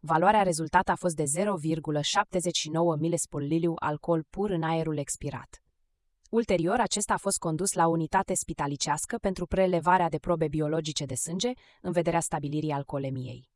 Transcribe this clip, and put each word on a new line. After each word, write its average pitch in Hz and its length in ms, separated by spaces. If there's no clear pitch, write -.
valoarea 175 420
rezultată 170 480
a 185 40
fost 180 200
de 151 100
zero 180 320
virgulă 156 440
șaptezeci 175 560
și - 140
nouă 165 260
milespul 165 440
liliu 165 360
alcool 156 540
pur 202 200
în 170 120
aerul 160 360
expirat. - 640
Ulterior, 208 500
acesta 208 320
a 196 40
fost 196 220
condus 170 340
la 170 140
unitate 170 480
spitalicească 147 840
pentru 185 300
prelevarea 180 640
de 151 100
probe 160 300
biologice 151 560
de 123 100
sânge, 185 360
în 180 120
vederea 170 280
stabilirii 151 500
alcoolemiei. 135 840